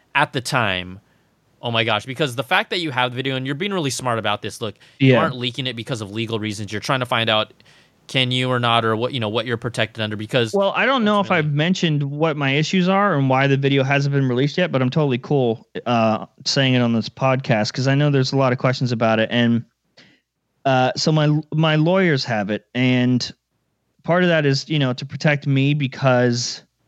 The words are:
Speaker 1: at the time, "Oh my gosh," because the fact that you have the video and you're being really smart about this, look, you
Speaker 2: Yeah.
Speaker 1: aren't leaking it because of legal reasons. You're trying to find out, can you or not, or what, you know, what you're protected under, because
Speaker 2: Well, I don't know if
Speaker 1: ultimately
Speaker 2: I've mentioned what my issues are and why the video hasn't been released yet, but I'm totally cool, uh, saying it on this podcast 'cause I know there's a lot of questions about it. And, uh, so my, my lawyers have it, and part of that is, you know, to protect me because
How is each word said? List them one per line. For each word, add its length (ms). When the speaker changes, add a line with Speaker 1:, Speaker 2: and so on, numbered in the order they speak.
Speaker 1:
at 180
the 80
time, 600
"Oh 120
my 120
gosh," 220
because 300
the 80
fact 260
that 80
you 140
have 180
the 60
video 200
and 80
you're 120
being 160
really 180
smart 280
about 240
this, 200
look, 140
you 120
Speaker 2:
Yeah. 80
Speaker 1:
aren't 160
leaking 300
it 100
because 240
of 120
legal 260
reasons. 340
You're 80
trying 200
to 60
find 220
out, 240
can 240
you 200
or 100
not, 240
or 100
what, 200
you 40
know, 120
what 160
you're 100
protected 480
under, 100
because 380
Speaker 2:
Well, 240
I 80
don't 200
know 160
if 100
Speaker 1:
ultimately 80
Speaker 2:
I've 60
mentioned 500
what 320
my 140
issues 360
are 300
and 140
why 160
the 100
video 260
hasn't 320
been 140
released 300
yet, 120
but 120
I'm 80
totally 260
cool, 500
uh, 400
saying 300
it 80
on 100
this 160
podcast 640
'cause 160
I 60
know 160
there's 220
a 40
lot 160
of 60
questions 340
about 280
it. 120
And, 320
uh, 300
so 160
my, 280
my 220
lawyers 500
have 240
it, 240
and 580
part 180
of 60
that 180
is, 220
you 100
know, 140
to 140
protect 400
me 280
because 880